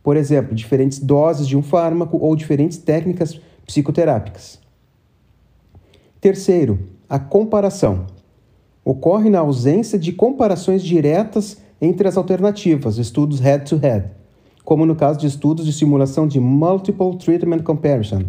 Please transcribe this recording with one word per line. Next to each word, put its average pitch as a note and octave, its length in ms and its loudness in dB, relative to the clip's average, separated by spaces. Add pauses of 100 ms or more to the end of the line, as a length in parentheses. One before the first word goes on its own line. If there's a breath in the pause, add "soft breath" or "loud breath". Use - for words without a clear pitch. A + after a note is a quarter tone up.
Por D3 140 2
exemplo, C#3 400 0
diferentes C3+ 420 0
doses C#3+ 480 2
de C3+ 120 0
um C#3+ 40 2
fármaco E3 560 0
ou D#3 160 2
diferentes D#3 440 0
técnicas E3 640 -2 (280 soft breath)
psicoterápicas. D3 880 -2 (1600 soft breath)
Terceiro, F3 580 2 (300)
a C#3 100 -2
comparação. G3 880 0 (800)
Ocorre E3+ 440 2
na F#3+ 100 4
ausência D3+ 600 0
de E3 140 -4
comparações G3+ 680 0
diretas F3 760 0 (240 soft breath)
entre F3+ 260 2
as F3 80 -2
alternativas, F3+ 840 0
estudos C#3+ 440 -2
head-to-head, C#3 720 0 (520 soft breath)
como D#3+ 220 2
no D#3+ 100 2
caso D3 240 0
de D3+ 80 -2
estudos D#3 380 -2
de D3+ 80 -2
simulação C#3+ 540 2
de C3+ 120 0
multiple F#3 800 0
treatment E3+ 420 0
comparison. C3+ 680 -2